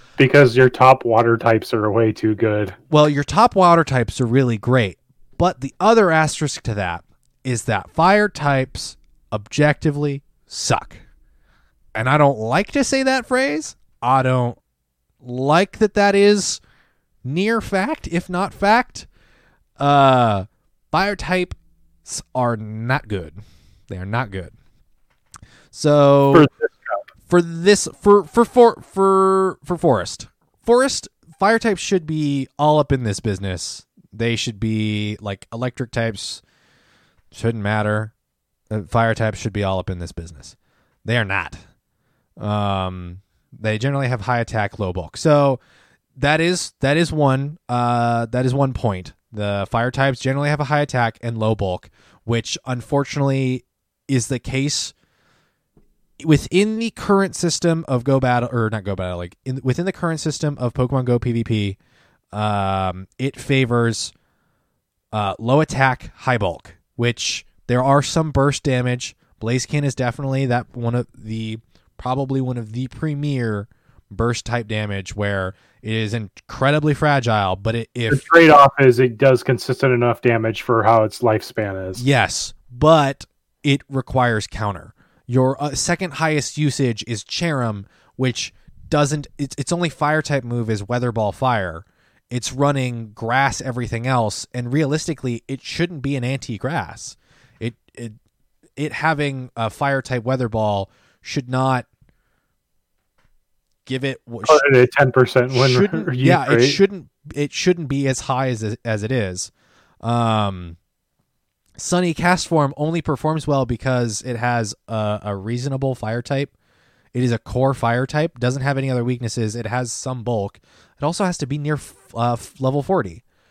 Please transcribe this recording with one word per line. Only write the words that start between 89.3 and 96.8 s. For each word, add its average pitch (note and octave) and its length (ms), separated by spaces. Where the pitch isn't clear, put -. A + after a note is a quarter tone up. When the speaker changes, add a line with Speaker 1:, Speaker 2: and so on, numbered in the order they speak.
Speaker 2:
it's, C#3+ 200
its - 160
only F3 160
fire D3+ 340
type C#3 200
move A#2+ 280
is G2+ 160
Weather A#2+ 260
Ball G#2 200
Fire. G2 520
It's B2 220
running B2+ 600
grass, B2+ 480
everything A#2+ 460
else, B2 480
and B2 180
realistically, C#3+ 760
it C3+ 140
shouldn't E3+ 400
be C#3 140
an A#2+ 80
anti-grass. B2+ 920